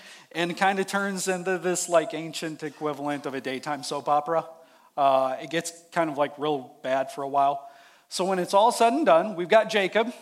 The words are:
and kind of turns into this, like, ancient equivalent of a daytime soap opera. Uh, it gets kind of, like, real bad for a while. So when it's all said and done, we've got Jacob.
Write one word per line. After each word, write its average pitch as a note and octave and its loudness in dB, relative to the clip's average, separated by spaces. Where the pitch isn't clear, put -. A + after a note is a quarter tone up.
and E3+ -4
kind G3 2
of F#3+ -2
turns G3 -4
into F#3 -2
this, F3 -2
like, E3 2
ancient D#3+ -8
equivalent D3 -6
of C3+ -6
a C3+ -6
daytime C3+ -6
soap C#3 -6
opera. D#3 0
Uh, C3+ 2
it D3+ -10
gets E3 -4
kind E3 0
of, C#3 -6
like, C#3+ -2
real C#3 -4
bad C3+ -2
for C#3+ -8
a C#3 -6
while. C#3 0
So - -2
when F#3+ 0
it's F3+ -2
all A3 6
said A#3 4
and D4+ 0
done, F3 4
we've F3 -6
got G#3+ 4
Jacob. G#3+ 0